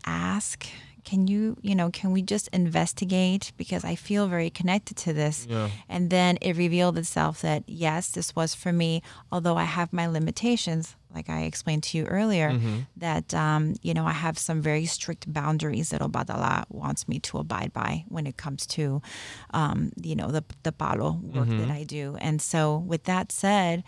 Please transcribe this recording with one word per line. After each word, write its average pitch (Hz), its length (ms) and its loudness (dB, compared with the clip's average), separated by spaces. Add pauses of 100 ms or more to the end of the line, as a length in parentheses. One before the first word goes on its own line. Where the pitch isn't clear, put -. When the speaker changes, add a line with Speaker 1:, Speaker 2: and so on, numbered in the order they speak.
Speaker 1:
ask? 175 640 -2 (360)
Can 190 220 2
you, 214 360 2
you 196 120 2
know, 175 160 4
can 185 220 0
we 190 80 4
just 202 280 -2
investigate? 185 1080 2
Because 175 260 -4
I 170 120 -2
feel 202 340 0
very 170 220 0
connected 185 480 0
to 165 160 -2
this." 151 340 0
Speaker 2:
Yeah. 110 220 0 (180)
Speaker 1:
And 180 220 0
then 180 320 6
it 175 140 2
revealed 175 420 4
itself 160 420 0
that, 151 260 0
yes, 165 440 -2
this - 260 -4
was 160 180 0
for - 180 -2
me, 165 300 2 (300)
although 170 240 2
I 170 80 2
have 165 280 -2
my 170 140 0
limitations, 165 880 0 (200)
like 160 160 -8
I 156 140 -2
explained 156 400 -2
to - 140 -2
you 156 60 0
earlier, 190 460 2
Speaker 2:
Mm-hmm. 113 280 2 (200)
Speaker 1:
that, 165 340 -2
um, 156 480 2
you 170 140 -2
know, 160 120 2
I 160 60 0
have 160 260 -2
some 160 220 0
very 156 240 2
strict - 480 -6
boundaries 151 580 0
that 147 120 -2
Obatala - 640 0
wants - 400 -4
me - 120 -2
to - 180 -6
abide - 340 -4
by - 360 -2
when 156 180 -4
it 139 100 -8
comes 143 300 -6
to, 143 340 0 (540)
um, 151 380 2 (100)
you 160 120 -4
know, 92 160 -2
the, 156 140 0 (180)
the 160 100 0
palo 156 400 0 (100)
work 127 260 0
Speaker 2:
Mm-hmm. 113 120 2
Speaker 1:
that 113 100 0
I 147 140 -4
do. 143 360 -6
And 156 220 0
so 151 340 2
with 165 280 -2
that 185 280 0
said, 185 560 2